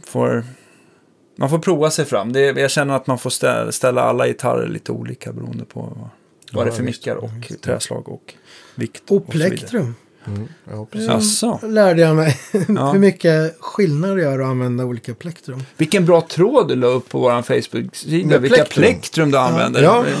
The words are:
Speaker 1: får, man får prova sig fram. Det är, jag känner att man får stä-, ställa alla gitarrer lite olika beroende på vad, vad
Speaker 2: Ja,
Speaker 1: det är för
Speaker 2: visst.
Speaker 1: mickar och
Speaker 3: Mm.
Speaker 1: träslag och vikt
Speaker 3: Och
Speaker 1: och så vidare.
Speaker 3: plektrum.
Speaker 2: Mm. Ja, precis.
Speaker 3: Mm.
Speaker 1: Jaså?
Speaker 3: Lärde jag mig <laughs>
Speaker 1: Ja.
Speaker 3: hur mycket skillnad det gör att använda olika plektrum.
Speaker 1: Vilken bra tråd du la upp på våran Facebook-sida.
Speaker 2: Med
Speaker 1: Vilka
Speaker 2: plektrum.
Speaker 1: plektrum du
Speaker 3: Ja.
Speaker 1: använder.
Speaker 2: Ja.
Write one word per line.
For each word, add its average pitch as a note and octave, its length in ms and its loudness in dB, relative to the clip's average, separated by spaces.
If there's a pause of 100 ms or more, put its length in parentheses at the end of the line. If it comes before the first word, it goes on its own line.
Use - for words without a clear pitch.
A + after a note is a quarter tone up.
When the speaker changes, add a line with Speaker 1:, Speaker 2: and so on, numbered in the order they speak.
Speaker 1:
får, B2 380 -2 (960)
man C3+ 120 -2
får D#3+ 100 0
prova D3+ 320 0
sig - 140 -2
fram. A2 280 -2
Det C3+ 60 0
är, C#3 180 2
jag C3+ 140 0
känner C#3 240 -2
att C3 120 -6
man B2+ 120 0
får C3 100 -6
stä-, A2+ 420 -2
ställa B2 300 0
alla B2 260 0
gitarrer A#2+ 400 -2
lite A2 240 -8
olika A#2 420 -10
beroende A#2 320 -12
på - 160 -16
vad, A2+ 160 -12
vad A2+ 120 -16 (420)
Speaker 2:
Ja, A#2+ 120 -2
Speaker 1:
det A#2 60 -2
är A2+ 60 -4
för B2 80 -4
Speaker 2:
visst. B2 160 -6
Speaker 1:
mickar - 160 -6
och A2 140 -8
Speaker 3:
Mm. A2+ 120 -12 (200)
Speaker 1:
träslag A#2+ 480 -6
och - 240 -18 (420)
vikt - 360 -8
Speaker 3:
Och G3+ 60 6
Speaker 1:
och - 80 -6
så - 60 -14
vidare. E3 180 2
Speaker 3:
plektrum. D3+ 460 -4 (320)
Speaker 2:
Mm. G#2 200 -8 (240)
Ja, G#2+ 200 -12
precis. A3 160 -6
Speaker 3:
Mm. A3+ 120 0
Speaker 1:
Jaså? A3 440 -2
Speaker 3:
Lärde G#3 380 4
jag D#3+ 140 6
mig D#3 300 2
<laughs> G3 220 -2
Speaker 1:
Ja. C#3+ 240 2
Speaker 3:
hur G3 80 4
mycket E3 600 2
skillnad F#3 580 0
det F#3 60 0
gör C3+ 160 0
att C3+ 80 -2
använda B2+ 380 -2
olika B2 280 -8
plektrum. C3+ 500 -12 (140)
Speaker 1:
Vilken E3 280 2
bra E3+ 240 6
tråd G#3+ 380 2
du B2+ 80 0
la B2 120 2
upp B2 220 0
på - 100 -4
våran A#2+ 240 2
Facebook-sida. B2 840 -4
Speaker 2:
Med C3+ 120 4
Speaker 1:
Vilka C#3+ 140 4
Speaker 2:
plektrum. - 280 4
Speaker 1:
plektrum E3 480 2
du C3+ 60 4
Speaker 3:
Ja. C3 60 4
Speaker 1:
använder. B2 400 2
Speaker 2:
Ja. A3+ 200 6 (180)